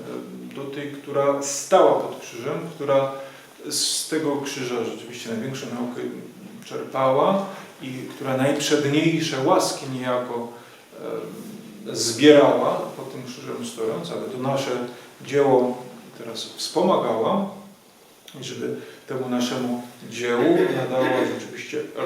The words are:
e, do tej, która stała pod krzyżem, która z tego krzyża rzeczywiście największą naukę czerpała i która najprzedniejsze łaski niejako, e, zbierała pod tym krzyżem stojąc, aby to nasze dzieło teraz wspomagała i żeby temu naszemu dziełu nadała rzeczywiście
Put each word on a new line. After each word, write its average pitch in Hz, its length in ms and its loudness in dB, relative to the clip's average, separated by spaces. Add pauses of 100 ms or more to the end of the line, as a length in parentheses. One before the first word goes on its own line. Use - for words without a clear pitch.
(500)
e, - 40 -16
do 139 100 -10
tej, 139 280 -8
która 139 500 0
stała 160 500 4
pod - 280 -2
krzyżem, 143 380 -6 (160)
która 139 380 2 (580)
z - 380 -2
tego 147 280 0
krzyża 123 480 -4
rzeczywiście 110 460 -8
największą 131 440 -6
naukę 123 260 -6 (640)
czerpała 139 840 2 (360)
i 131 100 -8 (220)
która 131 220 -2
najprzedniejsze 147 1080 2
łaski 185 500 2
niejako, 123 540 -2 (1400)
e, - 100 -8
zbierała - 760 8 (260)
pod - 160 -12
tym 131 140 -12
krzyżem 123 400 -10
stojąc, 113 440 -4
aby 113 200 -6
to 127 80 -8
nasze 127 480 -2 (400)
dzieło 131 560 4 (360)
teraz 113 260 -10
wspomagała 156 1120 0 (840)
i 127 40 -12
żeby 123 320 -6 (300)
temu 127 220 -6
naszemu 123 540 -2 (280)
dziełu 120 480 4 (180)
nadała 127 320 2 (260)
rzeczywiście - 440 -8 (260)